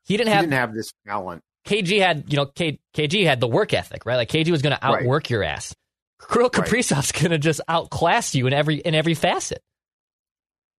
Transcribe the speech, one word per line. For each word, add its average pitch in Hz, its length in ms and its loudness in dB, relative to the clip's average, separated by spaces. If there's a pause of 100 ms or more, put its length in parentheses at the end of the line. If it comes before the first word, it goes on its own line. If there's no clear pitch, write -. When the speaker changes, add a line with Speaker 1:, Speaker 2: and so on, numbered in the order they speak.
Speaker 1:
he 185 100 0
didn't 220 140 0
Speaker 2:
He 208 40 2
Speaker 1:
have 196 100 4
Speaker 2:
didn't 156 100 0
have 120 200 0
this 110 200 -8 (120)
talent. 92 380 -8 (220)
Speaker 1:
K 208 160 0
G 190 160 0
had, 170 340 0
you 147 60 2
know, 143 80 0
K-, 156 340 -6 (140)
K 151 140 -2
G 190 160 0
had 135 180 2
the 123 60 2
work 180 260 0
ethic, - 320 -4
right? 120 100 0
Like, 120 140 -2
K 160 160 0
G 170 60 2
was 156 100 2
gonna 139 200 0
Speaker 2:
Right. 123 200 0
Speaker 1:
outwork 135 280 -2
your 107 140 0
ass. - 320 -8 (560)
Kirill 240 220 4
Speaker 2:
Right. 185 120 0
Speaker 1:
Kaprizov's 196 460 0
gonna 165 260 0
just 151 300 0
outclass 170 680 0
you 127 140 2
in 131 60 2
every, 147 240 2
in 160 180 -2
every 156 200 2
facet. - 460 -2 (1160)